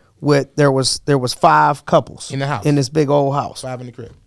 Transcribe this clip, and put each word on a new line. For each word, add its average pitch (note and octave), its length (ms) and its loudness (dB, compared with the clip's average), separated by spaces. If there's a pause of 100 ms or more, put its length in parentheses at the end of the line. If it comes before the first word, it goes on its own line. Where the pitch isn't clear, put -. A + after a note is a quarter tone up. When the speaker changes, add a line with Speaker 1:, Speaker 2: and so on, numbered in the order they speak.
(200)
Speaker 1:
With, C#3+ 360 0
there C#3+ 160 4
was, C3 340 0
there C#3+ 120 2
was B2 160 -2
five D3+ 520 2
couples - 460 -2
Speaker 2:
In C3+ 80 -6
the C#3 80 -4
house. A#2+ 180 -4
Speaker 1:
in D3 100 2
this C3+ 140 0
big D3 200 0
old C#3 260 2
house. - 260 -6
Speaker 2:
Five B2+ 180 -10
in B2 60 -16
the B2 80 -16
crib. A2+ 200 -18 (140)